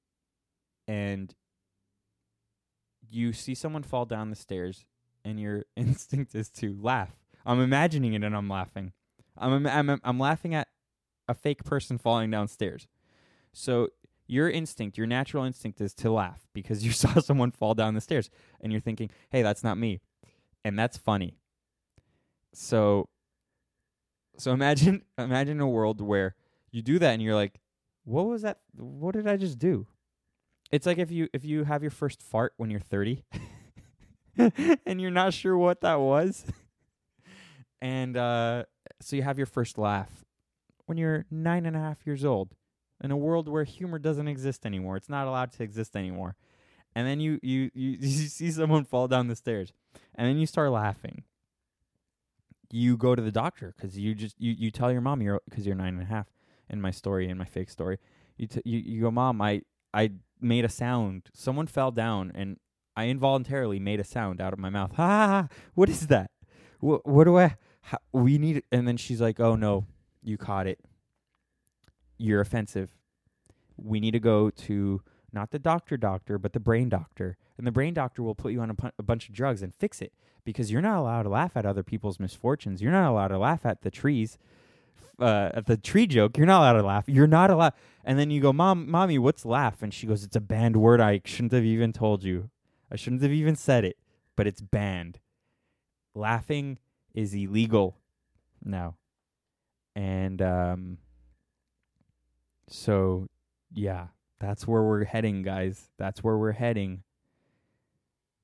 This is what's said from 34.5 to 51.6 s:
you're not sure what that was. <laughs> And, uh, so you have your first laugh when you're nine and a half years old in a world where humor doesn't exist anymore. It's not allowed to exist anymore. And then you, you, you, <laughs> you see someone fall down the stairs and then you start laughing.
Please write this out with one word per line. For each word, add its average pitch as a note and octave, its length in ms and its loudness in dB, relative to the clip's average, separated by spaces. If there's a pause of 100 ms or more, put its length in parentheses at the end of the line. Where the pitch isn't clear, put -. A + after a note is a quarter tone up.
you're F#3 100 -2
not F3+ 240 2
sure F#3+ 220 2
what F3 260 4
that E3 180 2
was. C#3+ 500 2
<laughs> - 40 -10 (1300)
And, B2+ 360 -6
uh, A#2+ 480 0 (360)
so - 140 -10
you C#3 80 -2
have C3+ 160 -4
your C3+ 80 -2
first - 320 -4
laugh G#2 460 -4 (640)
when E3 120 -6
you're D#3 320 -2
nine E3 340 -2
and D#3+ 120 -4
a - 20 -2
half D#3 260 -6
years C#3+ 200 -4
old G#2 320 0 (440)
in C#3 120 -4
a C#3 40 0
world D#3 320 0
where D3+ 140 -2
humor E3 380 -8
doesn't D3 260 -2
exist C3+ 400 -6
anymore. F#2+ 300 -4
It's F#2+ 120 -10
not C#3 200 -4
allowed B2+ 240 -4
to - 100 -10
exist A2 320 -8
anymore. F#2 400 -6 (600)
And A#2+ 100 -2
then C#3+ 140 -2
you, D#3 200 -2
you, C3 340 -2
you, C3 160 -4
<laughs> G2+ 100 -8
you C3+ 80 -2 (180)
see D#3+ 240 -6
someone D#3 340 2
fall B2+ 220 0
down B2+ 220 2
the A#2 80 -4
stairs G2+ 360 -6 (440)
and A#2+ 100 -2
then C3+ 120 2
you D#3+ 80 2
start D3+ 260 0
laughing. G#2+ 500 -4 (1500)